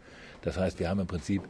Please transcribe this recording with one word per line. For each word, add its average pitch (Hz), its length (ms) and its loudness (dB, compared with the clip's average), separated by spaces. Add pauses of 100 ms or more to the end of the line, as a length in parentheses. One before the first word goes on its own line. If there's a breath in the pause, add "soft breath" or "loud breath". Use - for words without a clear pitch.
(420 loud breath)
Das - 160 -2
heißt, 92 200 2
wir 87 120 2
haben 98 100 2
im 90 80 2
Prinzip 92 420 0